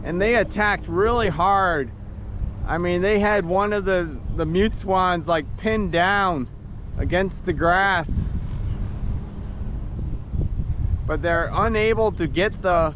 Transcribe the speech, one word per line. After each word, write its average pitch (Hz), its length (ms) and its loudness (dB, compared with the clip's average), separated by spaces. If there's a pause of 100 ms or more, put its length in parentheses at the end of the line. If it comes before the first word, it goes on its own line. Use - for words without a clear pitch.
and 170 160 -2
they 220 140 4
attacked 208 540 0
really 208 420 2
hard. 175 600 2 (760)
I 156 100 -2
mean, 175 240 0
they 208 180 4
had 208 280 2
one 196 260 0
of 202 140 -2
the, 180 280 0 (220)
the 170 80 0
mute 185 320 2
swans, 180 500 0
like, 160 200 0 (100)
pinned 214 340 0
down 175 600 2 (480)
against 175 480 0
the 180 80 -2
grass. 170 560 2 (3000)
But 147 160 0
they're 170 280 2
unable 220 600 2
to 175 140 -2
get 180 340 0
the 165 360 2